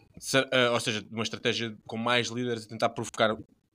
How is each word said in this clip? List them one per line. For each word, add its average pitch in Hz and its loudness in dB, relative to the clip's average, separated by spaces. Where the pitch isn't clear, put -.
Se-, - 0
ah, 123 6
ou 117 2
seja, 107 -2
uma 110 -4
estratégia 110 -2
com 113 -8
mais 117 2
líderes 117 -4
e - -20
tentar 113 0
provocar 110 0